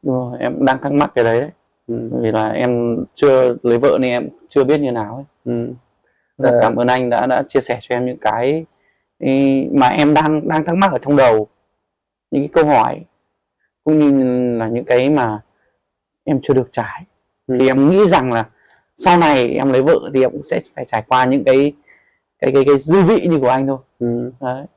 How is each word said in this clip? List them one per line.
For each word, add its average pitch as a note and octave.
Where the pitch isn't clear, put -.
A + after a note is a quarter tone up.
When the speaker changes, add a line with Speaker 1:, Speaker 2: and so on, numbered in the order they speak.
Speaker 1:
Đúng C#3
rồi, B2
em B2+
cũng -
đang C3
thắc C#3
mắc C#3+
cái A#2+
đấy A#2
đấy. D3+
Speaker 2:
Ừ. A#2
Speaker 1:
Vì A2+
là A2
em A#2+
chưa C3
lấy A#2+
vợ C#3
nên B2+
em B2
chưa C#3
biết D3
như C3+
nào A2
ấy. C#3
Speaker 2:
Ừ. A#2+
Speaker 1:
Rất C3
Speaker 2:
Ờ. A#2+
Speaker 1:
cảm A#2
ơn A#2+
anh B2+
đã, A#2
đã B2+
chia C3+
sẻ B2
cho B2
em B2
những B2
cái, B2+
ý, C3+
mà C3
em D3
đang, D#3
đang D#3
thắc E3+
mắc F#3+
ở B2+
trong C#3+
đầu. A2+
Những C#3
cái D3
câu D#3+
hỏi C3
cũng D#3
như D3
là A2+
những A#2+
cái B2+
mà A#2
em C#3
chưa C#3
được B2+
trải. A2+
Speaker 2:
Ừ. B2+
Speaker 1:
Thì C3
em C3+
nghĩ G3
rằng C#3
là A2+
sau F3
này D3
em C3+
lấy B2+
vợ D#3
thì C3
em B2+
cũng D3
sẽ -
phải -
trải A2
qua B2+
những C3
cái, C#3
cái, C3+
cái, C3+
cái C#3+
dư D#3+
vị F3+
như D#3+
của C3
anh C3
thôi. C3+
Speaker 2:
Ừ. A#2+
Speaker 1:
Đấy. C3